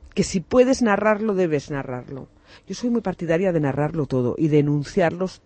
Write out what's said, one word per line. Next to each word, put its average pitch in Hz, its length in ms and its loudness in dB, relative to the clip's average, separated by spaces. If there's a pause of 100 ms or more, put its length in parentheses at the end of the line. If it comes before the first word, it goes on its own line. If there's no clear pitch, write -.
(120)
que 190 120 0
si 190 160 -2
puedes 254 420 4
narrarlo, 214 540 2
debes 156 340 0
narrarlo". 131 560 -10 (400)
Yo 196 80 -12
soy 240 160 -4
muy 233 100 0
partidaria 180 520 -2
de 165 80 0
narrarlo 147 460 -2
todo 123 300 0
y 160 120 2
de 151 100 4
enunciarlos 160 880 0